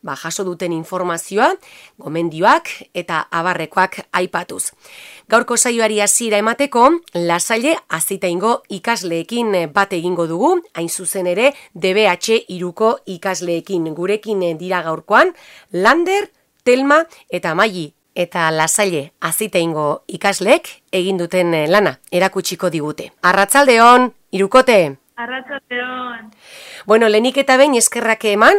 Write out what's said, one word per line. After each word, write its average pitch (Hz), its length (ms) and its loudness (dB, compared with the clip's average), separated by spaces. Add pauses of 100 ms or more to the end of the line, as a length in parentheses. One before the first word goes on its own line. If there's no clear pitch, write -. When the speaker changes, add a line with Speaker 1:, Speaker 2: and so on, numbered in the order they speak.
Speaker 1:
ba, 147 160 -10
jaso 165 260 -8
duten 175 300 -6
informazioa, 180 800 -2 (440)
gomendioak 170 680 -2 (260)
eta 170 380 -6
abarrekoak 175 720 -2 (100)
aipatuz. - 640 -6 (560)
Gaurko 240 260 0
saioari 226 460 0
hasiera 214 420 0
emateko, 240 460 2 (240)
Lasalle 175 640 0 (100)
Azitaingo 185 800 -4
ikasleekin, 180 880 -4
eh, 170 120 0
bat 196 260 0
egingo 170 340 -2
dugu, 262 340 0 (120)
hain 170 160 -6
zuzen 180 380 -6
ere, 220 260 2 (200)
D 185 200 -2
B 214 120 2
H 214 440 0
hiruko 180 560 -2
ikasleekin. 170 920 -4
Gurekin, 196 480 -4
eh, 170 120 -2
dira 180 260 -4
gaurkoan, 208 520 0 (380)
Lander, 339 600 0 (340)
Telma 277 400 2 (240)
eta 175 260 -4
Maili. 180 380 -2 (220)
Eta 170 360 0
Lasalle 160 600 0 (100)
Azitaingo 165 840 -2
ikasleek 196 600 0 (240)
egin 190 260 -2
duten, 175 380 0
eh, 151 120 0
lana 175 300 2 (140)
erakutsiko 185 580 -2
digute. 151 420 -8 (120)
Arratsaldeon, 240 880 6 (160)
Hirukote. 196 680 4 (180)
Speaker 2:
Arratsaldeon. 254 1120 -10 (560)
Speaker 1:
Bueno, 220 240 4
lehenik 233 280 2
eta 269 200 2
behin 277 160 6
eskerrak 233 520 0
eman 220 340 6